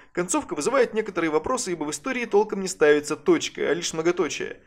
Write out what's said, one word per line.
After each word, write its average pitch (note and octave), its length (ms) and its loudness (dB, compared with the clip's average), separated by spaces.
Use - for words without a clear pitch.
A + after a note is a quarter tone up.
Концовка F3+ 420 -4
вызывает A3+ 400 0
некоторые F3+ 380 -2
вопросы, F#3+ 400 -2
ибо D#3 140 -6
в D3+ 60 -6
истории B3 340 -4
толком G3+ 360 2
не F#3+ 60 -4
ставится D3+ 480 4
точка, D3 460 2
а C3+ 120 0
лишь E3+ 200 -4
многоточие. E3 720 -2